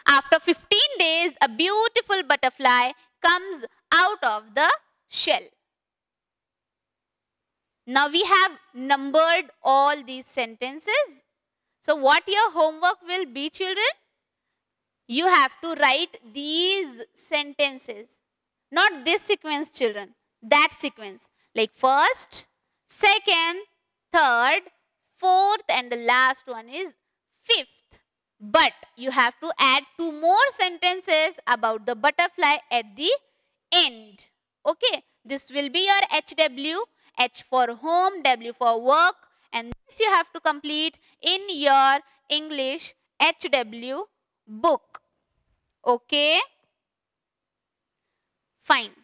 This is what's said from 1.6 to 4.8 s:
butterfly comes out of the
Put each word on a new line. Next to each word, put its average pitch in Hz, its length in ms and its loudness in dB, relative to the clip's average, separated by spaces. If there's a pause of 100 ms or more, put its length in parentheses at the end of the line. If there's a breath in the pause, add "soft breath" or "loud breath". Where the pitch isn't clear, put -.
butterfly 254 680 0 (300 soft breath)
comes 359 440 -2 (280)
out 370 300 2
of 214 320 -4
the 302 140 4 (380)